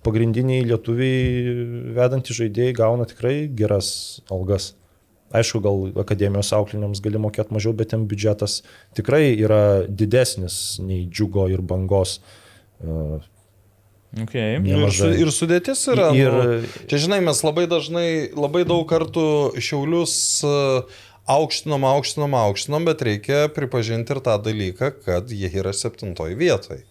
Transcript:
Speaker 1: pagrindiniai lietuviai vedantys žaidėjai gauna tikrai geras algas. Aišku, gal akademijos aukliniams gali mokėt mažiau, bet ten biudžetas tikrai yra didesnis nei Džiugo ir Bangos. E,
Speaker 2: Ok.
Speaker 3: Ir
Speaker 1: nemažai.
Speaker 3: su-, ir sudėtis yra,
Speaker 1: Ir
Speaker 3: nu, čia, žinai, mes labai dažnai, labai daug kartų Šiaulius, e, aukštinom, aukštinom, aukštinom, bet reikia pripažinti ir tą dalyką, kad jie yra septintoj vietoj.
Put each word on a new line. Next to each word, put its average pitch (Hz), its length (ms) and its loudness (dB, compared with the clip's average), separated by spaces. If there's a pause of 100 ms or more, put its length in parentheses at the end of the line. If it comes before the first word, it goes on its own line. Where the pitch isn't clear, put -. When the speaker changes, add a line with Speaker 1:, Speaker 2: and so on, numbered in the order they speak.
Speaker 1:
pagrindiniai 117 600 2
lietuviai 120 1300 -2
vedantys 123 480 0
žaidėjai 117 320 0
gauna 113 320 2
tikrai 143 480 -4
geras 104 680 -2 (100)
algas. 95 420 -2 (580)
Aišku, 117 320 0
gal 98 320 0
akademijos 101 580 0
aukliniams 104 480 -2
gali 107 180 -2
mokėt 107 320 -2
mažiau, 107 220 0
bet 110 180 -2
ten 110 160 0
biudžetas 104 560 -2 (320)
tikrai 127 440 2
yra 104 480 4
didesnis 104 960 -2
nei 92 260 -4
Džiugo 92 420 0
ir 92 140 0
Bangos. 92 560 0 (640)
E, 78 380 -6 (920)
Speaker 2:
Ok. 110 220 -8
Speaker 3:
Ir 110 260 -2
Speaker 1:
nemažai. 98 540 2
Speaker 3:
su-, 160 60 2
ir 160 100 4
sudėtis 175 560 0
yra, 214 240 4
Speaker 1:
Ir 131 220 6
Speaker 3:
nu, 120 340 2 (220)
čia, 143 100 0
žinai, 185 240 2
mes 156 200 0
labai 165 260 0
dažnai, 165 680 -2
labai 147 300 0
daug 175 220 2
kartų 156 680 2
Šiaulius, 156 880 -2
e, 139 400 2 (440)
aukštinom, 143 580 0
aukštinom, 139 500 0
aukštinom, 123 500 0
bet 156 180 0
reikia 123 460 0
pripažinti 117 640 -2
ir 135 100 2
tą 117 220 2
dalyką, 107 500 -2 (120)
kad 92 260 0
jie 98 200 -4
yra 95 220 -2
septintoj 90 640 -6
vietoj. 123 560 -2